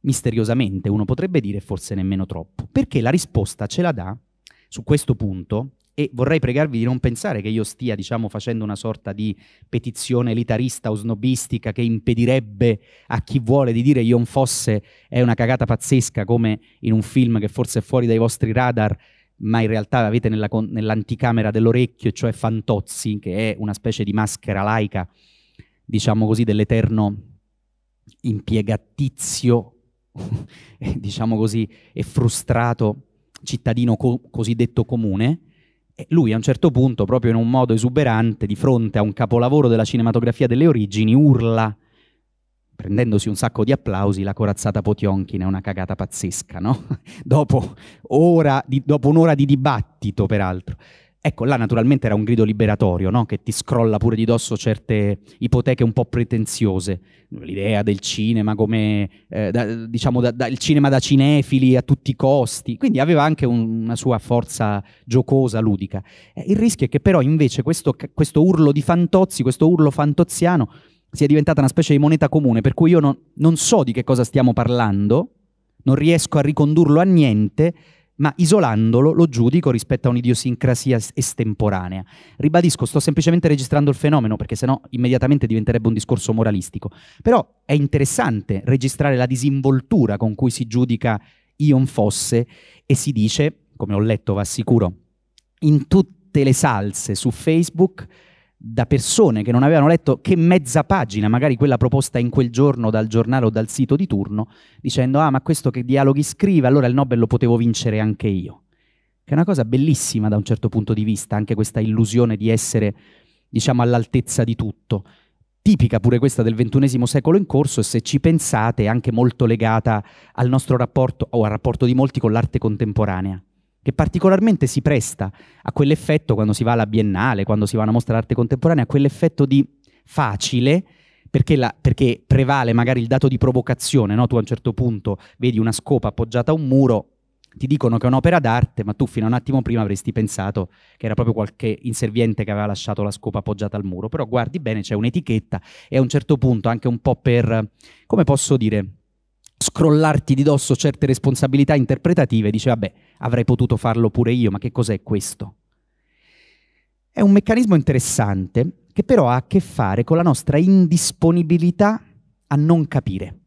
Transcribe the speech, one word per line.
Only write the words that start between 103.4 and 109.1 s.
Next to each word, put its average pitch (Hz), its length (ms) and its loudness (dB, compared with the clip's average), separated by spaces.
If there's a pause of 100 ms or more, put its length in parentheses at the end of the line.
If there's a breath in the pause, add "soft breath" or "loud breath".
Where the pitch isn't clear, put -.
o - 20 4
dal 110 180 -2
sito 135 300 0
di 185 100 -2
turno, 104 400 -4 (320 soft breath)
dicendo: 135 400 -2
"Ah, 156 100 2
ma 135 120 0
questo 147 280 -2
che 123 140 -6
dialoghi 139 400 2
scrive, 175 440 2
allora 135 200 4
il 120 60 0
Nobel 131 260 0
lo 113 80 2
potevo 120 300 2
vincere 113 420 0
anche 107 300 -2
io". - 340 -6 (640)